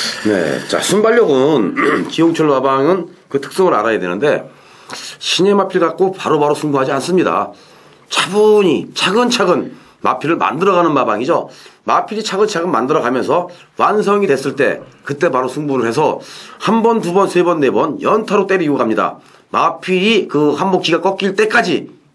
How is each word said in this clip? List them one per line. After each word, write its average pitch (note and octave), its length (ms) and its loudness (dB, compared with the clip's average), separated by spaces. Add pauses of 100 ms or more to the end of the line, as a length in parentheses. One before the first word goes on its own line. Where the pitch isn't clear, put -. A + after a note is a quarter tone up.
(240)
네, E2+ 440 -2
자, D#2+ 120 -2
순발력은 D#3+ 1300 2
<clears throat> - 0 -
기홍철 D#3+ 400 0
마방은 C#3 600 0 (200)
그 C#3 100 -2
특성을 F3 340 0
알아야 A2 280 0
되는데 F#2+ 480 -2 (680)
신의 G3 360 0
마필 F#3+ 260 0
갖고 F3+ 320 0
바로바로 D3 420 0
승부하지 C#3 380 -2
않습니다. B2+ 600 0 (560)
차분히 G3+ 880 2
차근차근 F#3+ 800 0 (260)
마필을 C3+ 360 -2
만들어가는 E3+ 560 2
마방이죠. B2+ 560 0 (360)
마필이 F3 400 -2
차근차근 F#3+ 460 -2
만들어가면서 C3 800 0 (300)
완성이 G3 480 2
됐을 C#3 300 0
때 G2+ 240 0 (220)
그때 D3+ 280 -2
바로 B2+ 180 0
승부를 C3+ 380 -2
해서 A#2 340 0 (380)
한 A3 240 0
번, A3+ 180 2
두 E3+ 140 -4
번, F#3+ 140 4
세 F3 140 2
번, E3+ 180 2
네 B2+ 100 4
번 A#2+ 300 0
연타로 G3 460 0
때리고 E3 300 0
갑니다. A2 420 0 (320)
마필이 F3+ 800 0
그 D3 240 2
한복기가 F3 480 0
꺾일 F#3+ 360 -2
때까지 G#3+ 520 0 (260)